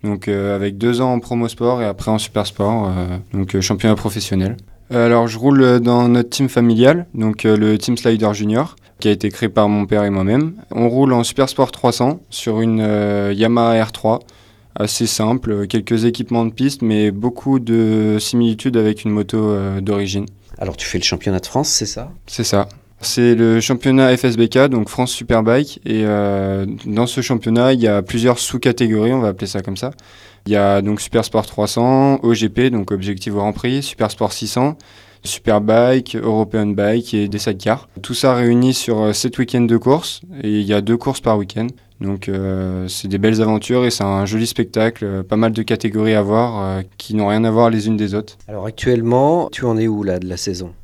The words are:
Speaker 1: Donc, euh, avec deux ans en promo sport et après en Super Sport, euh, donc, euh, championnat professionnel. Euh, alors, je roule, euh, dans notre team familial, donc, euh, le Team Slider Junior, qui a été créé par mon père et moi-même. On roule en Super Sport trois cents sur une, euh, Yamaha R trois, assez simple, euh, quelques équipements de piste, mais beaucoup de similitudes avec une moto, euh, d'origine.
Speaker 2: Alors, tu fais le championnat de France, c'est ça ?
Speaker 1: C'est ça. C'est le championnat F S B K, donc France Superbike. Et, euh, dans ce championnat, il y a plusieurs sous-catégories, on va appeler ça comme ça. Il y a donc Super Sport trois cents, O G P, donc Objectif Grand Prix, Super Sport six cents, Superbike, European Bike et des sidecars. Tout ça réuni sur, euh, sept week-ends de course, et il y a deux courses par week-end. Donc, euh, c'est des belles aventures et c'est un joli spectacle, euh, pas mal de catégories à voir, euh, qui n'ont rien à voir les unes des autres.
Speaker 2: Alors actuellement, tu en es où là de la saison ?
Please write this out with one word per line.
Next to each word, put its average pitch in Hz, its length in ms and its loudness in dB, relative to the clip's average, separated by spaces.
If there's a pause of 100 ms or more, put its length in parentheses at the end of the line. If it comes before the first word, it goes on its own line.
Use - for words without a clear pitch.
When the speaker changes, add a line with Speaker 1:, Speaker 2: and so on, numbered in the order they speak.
Speaker 1:
Donc, 104 240 -4
euh, 101 300 -2
avec 101 200 -4
deux 120 240 0
ans 127 120 0
en 120 80 0
promo 120 260 -4
sport 120 340 -2
et 117 40 -2
après 101 260 -4
en 110 80 2
Super 107 260 -4
Sport, 104 440 -2
euh, 90 280 -2 (160)
donc, 95 220 -4
euh, 98 60 2
championnat 107 340 0
professionnel. 101 640 -2 (360)
Euh, 117 140 4
alors, 117 220 4
je 110 100 -8
roule, 135 240 4
euh, 123 160 6
dans 120 300 4
notre 120 220 2
team 135 180 -2
familial, 123 680 4
donc, 110 300 -2
euh, 110 120 6
le 107 220 4
Team 120 180 -2
Slider 113 360 2
Junior, 107 420 -2 (240)
qui - 80 -2
a 104 60 4
été 104 160 0
créé 104 200 -4
par 104 200 2
mon 104 180 0
père 104 160 2
et 104 80 0
moi-même. 110 440 0 (180)
On 117 160 2
roule 131 240 2
en 120 100 2
Super 131 260 0
Sport 131 220 0
trois - 220 -4
cents 135 260 -2 (100)
sur 110 320 -4
une, 113 200 0
euh, 104 520 0
Yamaha 113 520 2
R 110 80 -10
trois, 110 260 0 (580)
assez 107 300 -2
simple, 113 440 -2
euh, 101 160 -2
quelques 110 380 0
équipements 117 420 0
de 113 60 -4
piste, 135 280 -2
mais 107 300 2
beaucoup 123 480 -2
de 110 640 2
similitudes 117 560 0
avec 107 280 0
une 110 60 -2
moto, 104 260 -2
euh, 98 440 -2
d'origine. 101 460 -4 (320)
Speaker 2:
Alors, 92 180 -8
tu - 100 -10
fais - 100 -6
le 87 60 -2
championnat 92 380 -2
de - 60 -16
France, 104 220 -2
c'est - 180 -2
ça ? 131 260 -10 (140)
Speaker 1:
C'est - 180 -6
ça. 104 240 0 (320)
C'est 120 340 4
le 113 260 4
championnat 131 560 4
F 127 100 0
S 117 100 2
B 117 100 4
K, 131 220 4
donc 113 200 0
France 123 220 -2
Superbike. 117 720 0
Et, 110 200 0
euh, 98 640 0 (200)
dans 110 200 0
ce 120 140 -4
championnat, 120 520 2
il 127 80 2
y 113 80 4
a 101 120 2
plusieurs 120 380 0
sous-catégories, 117 760 0
on 131 80 0
va 113 80 2
appeler 98 200 -6
ça 98 120 -6
comme 98 160 -8
ça. 127 140 -8 (560)
Il 101 60 0
y 104 40 4
a 101 260 4
donc 104 180 -2
Super 113 240 -2
Sport 110 220 -2
trois 104 200 -2
cents, 131 560 2
O 117 100 4
G 110 160 0
P, 120 220 2
donc 107 220 -2
Objectif 98 420 -4
Grand 104 180 0
Prix, 127 300 -4
Super 117 280 -4
Sport - 220 -4
six - 140 -8
cents, 139 320 -2 (460)
Superbike, 117 880 2
European 110 520 0
Bike 104 460 -2
et 104 160 0
des 101 100 -6
sidecars. 107 500 -4 (140)
Tout 123 120 -8
ça 127 200 2
réuni 120 380 4
sur, 117 280 -2
euh, 107 120 2
sept - 240 -4
week-ends 123 260 0
de 117 140 4
course, 139 440 0 (220)
et 107 180 0
il 101 60 -2
y 101 60 0
a 104 80 2
deux 107 160 0
courses 131 240 -4
par 110 160 2
week-end. 101 300 -4 (360)
Donc, 98 280 -6
euh, 95 580 -4
c'est 92 200 -8
des 98 100 -2
belles 110 240 2
aventures 110 420 0
et 123 60 2
c'est 104 140 -4
un 98 200 0
joli 110 220 -2
spectacle, 113 580 -2
euh, 98 180 -4
pas 95 140 -2
mal 113 160 2
de 110 100 -4
catégories 110 520 0
à 104 80 2
voir, 110 400 0
euh, 95 200 -4 (140)
qui - 180 -10
n'ont 107 120 0
rien 107 180 0
à 113 60 2
voir 117 180 4
les 110 200 0
unes 110 100 0
des 101 160 -2
autres. 104 240 -6 (100)
Speaker 2:
Alors 104 160 -10
actuellement, 123 880 0
tu - 140 -6
en 117 100 0
es 110 100 0
où 104 160 -2
là 92 160 -2
de 90 80 -8
la 90 120 -8
saison ? 90 320 -8 (140)